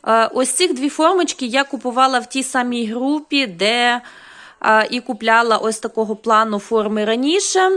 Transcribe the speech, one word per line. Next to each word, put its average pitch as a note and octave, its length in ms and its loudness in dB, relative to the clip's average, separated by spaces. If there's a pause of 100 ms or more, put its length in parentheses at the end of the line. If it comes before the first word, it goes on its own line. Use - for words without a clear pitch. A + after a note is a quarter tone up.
е, A3+ 260 2
ось B3+ 180 0
цих F4+ 220 0
дві C4 160 -2
формочки D#4+ 560 0
я B3+ 180 0
купувала B3+ 560 0
в A3+ 60 -8
тій C4 180 -6
самій B3 420 -2
групі, C4+ 600 -2
де, A#3+ 540 0 (640)
е, G#3+ 240 4
і B3 100 -4
купляла A3+ 580 2
ось A3 220 -2
такого G#3+ 360 -4
плану A3 440 2
форми G#3+ 460 -2
раніше. F4 720 0